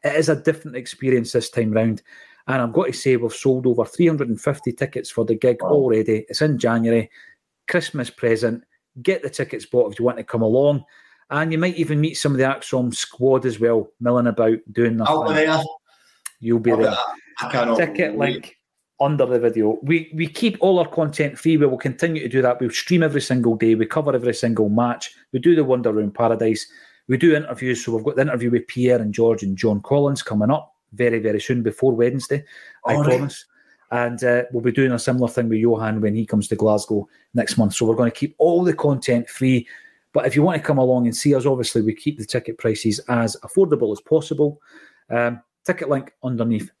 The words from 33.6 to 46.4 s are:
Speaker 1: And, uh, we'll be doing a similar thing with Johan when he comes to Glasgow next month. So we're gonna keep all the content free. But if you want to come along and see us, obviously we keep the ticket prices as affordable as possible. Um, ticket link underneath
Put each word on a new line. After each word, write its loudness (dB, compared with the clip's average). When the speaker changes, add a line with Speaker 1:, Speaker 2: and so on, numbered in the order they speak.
Speaker 1:
And, -4
uh, 2
we'll -4
be 0
doing 2
a -2
similar 0
thing -2
with 0
Johan 0
when 0
he -2
comes -2
to 0
Glasgow 0
next -2
month. 2
So -2
we're 2
gonna 0
keep -8
all 4
the 2
content 0
free. 0
But 0
if 0
you 4
want 2
to -8
come 2
along 2
and 0
see 2
us, 2
obviously 0
we 0
keep -6
the -10
ticket -6
prices -2
as -2
affordable 0
as -10
possible. -2
Um, -2
ticket -4
link -2
underneath -2